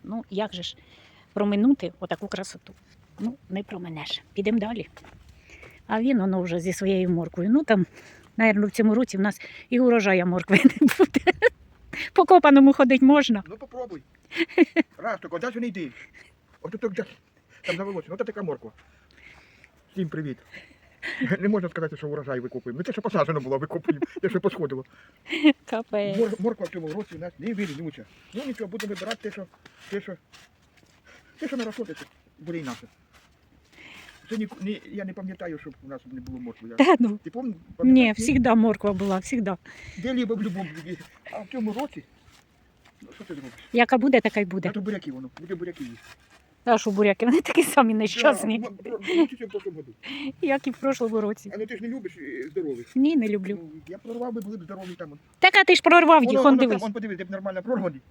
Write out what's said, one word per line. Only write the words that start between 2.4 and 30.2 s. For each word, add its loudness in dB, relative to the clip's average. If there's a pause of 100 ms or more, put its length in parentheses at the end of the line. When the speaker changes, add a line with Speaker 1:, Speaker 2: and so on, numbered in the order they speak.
Speaker 1:
Ну, -8 (140)
не -6
проминеш. -12 (100)
Підемо -2
далі. -6 (1000)
А -2
він, 2
воно, 0
вже -2
зі -4
своєю 0
морквою. -2
Ну, 4
там, 4 (500)
наверно, 4
в -4
цьому 4
році 0
в -2
нас -2 (300)
і 2
урожая 4
моркви 2
<laughs> 4
не 6 (120)
буде. 4 (800)
По 4
копаному 10
ходить 4
можна. 6
Speaker 2:
Ну, -16
попробуй. -14 (960)
Раз, -6
тільки -10
далі -6
не -4
йди. -8 (720)
От -12 (100)
тут, -4
де, -6 (580)
там -4
завелося. -8
Ну, -10
та -6
така -10
морква. -8 (1200)
Всім -6
привіт. -8 (1000)
Не -2
можна 0
сказати, -6
що -10
урожай -6
викопуємо. -10
Ну, -6
це -6
що -8
посаджено -2
було, -2
викопуємо. -4 (180)
Це -2
що -2
посходило. -4 (800)
Speaker 1:
Капець. -4
Speaker 2:
Мор-, 0
морква -6
в -14
цьому -10
році -10
у -16
нас -12
не -8
вирінюча. -10 (300)
Ну, -10
нічого, -10
будемо -10
вибирати -10
те, -10
що, -16 (440)
те, -6
що... -16 (1300)